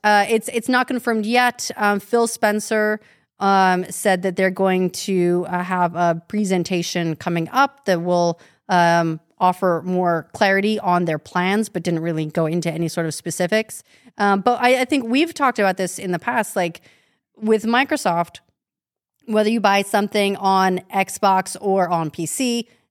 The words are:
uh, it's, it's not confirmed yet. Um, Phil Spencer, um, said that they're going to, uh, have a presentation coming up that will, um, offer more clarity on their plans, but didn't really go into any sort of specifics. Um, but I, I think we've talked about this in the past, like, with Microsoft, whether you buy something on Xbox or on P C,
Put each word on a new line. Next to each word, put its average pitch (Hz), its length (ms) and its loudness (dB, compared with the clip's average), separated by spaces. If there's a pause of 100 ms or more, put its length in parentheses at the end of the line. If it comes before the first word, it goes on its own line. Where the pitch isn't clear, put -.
uh, 208 240 4
it's, 220 200 0
it's 226 200 -4
not 254 180 2
confirmed 226 400 -2
yet. 240 500 0
Um, 208 220 2
Phil 233 280 0
Spencer, 214 760 -2 (400)
um, 190 500 4
said 185 320 0
that 185 140 -2
they're 190 140 2
going 185 400 0
to, 175 580 0
uh, 180 140 -4
have 175 340 -2
a 170 320 0
presentation 175 880 -2
coming 170 340 -4
up - 360 0
that 180 140 2
will, 175 400 0 (280)
um, 170 520 2 (180)
offer 180 480 0
more 180 480 0
clarity 202 440 2
on 180 280 0
their 156 120 -2
plans, 196 520 -2
but 180 120 -8
didn't 170 180 -2
really 160 260 -4
go 160 180 -2
into 165 260 -2
any 160 180 -4
sort 165 180 -4
of 156 80 -6
specifics. 190 680 -4 (360)
Um, 202 240 2
but 247 180 2
I, 254 220 4
I - 20 -2
think 254 220 -2
we've 285 260 0
talked 262 260 0
about 190 200 0
this 185 200 -4
in 190 140 -6
the 175 60 -2
past, 240 380 -4
like, 175 260 -4 (540)
with 220 280 2
Microsoft, 226 760 0 (840)
whether 214 240 0
you 233 100 0
buy 202 220 2
something 202 560 0
on 190 440 2 (120)
Xbox 190 680 0
or 190 300 0
on 165 220 -2
P 165 160 -6
C, 240 420 -4 (220)